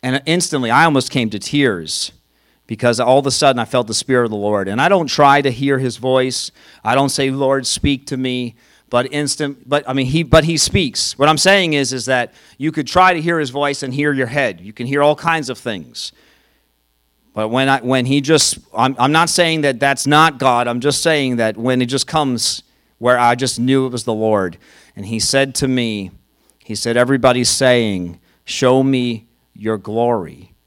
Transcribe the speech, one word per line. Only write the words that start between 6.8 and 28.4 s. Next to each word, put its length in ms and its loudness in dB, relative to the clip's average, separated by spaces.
I 140 2
don't 140 2
say, 200 -2
"Lord, 360 0
speak 420 -2
to 80 -6
me." 400 -6
But 220 0
instant, 560 -6
but 200 -2
I 40 -6
mean, 140 -2
he, 180 0
but 200 6
he 120 0
speaks. 600 -2
What 100 4
I'm 100 2
saying 340 2
is, 200 -2
is 140 -8
that 280 -2
you 140 -4
could 140 -6
try 280 4
to 60 -4
hear 180 -2
his 120 -4
voice 320 -4
and 120 -8
hear 180 0
your 140 0
head. 340 -2
You 120 -18
can 140 -8
hear 160 0
all 140 4
kinds 340 -4
of 80 -8
things. 540 -10
But 140 -4
when 200 0
I, 120 2
when 260 0
he 160 0
just, 360 2
I'm, 260 0
I'm 140 2
not 160 2
saying 320 0
that 180 0
that's 280 0
not 320 4
God. 280 2
I'm 140 -4
just 220 0
saying 340 0
that 220 0
when 240 0
it 40 0
just 200 -4
comes 560 -2
where 200 4
I 160 4
just 240 -4
knew 260 2
it 80 -6
was 120 -8
the 100 -2
Lord. 420 0
And 100 -14
he 140 -6
said 380 0
to 120 -2
me, 440 -4
he 140 -12
said, 220 -2
"Everybody's 540 2
saying, 680 0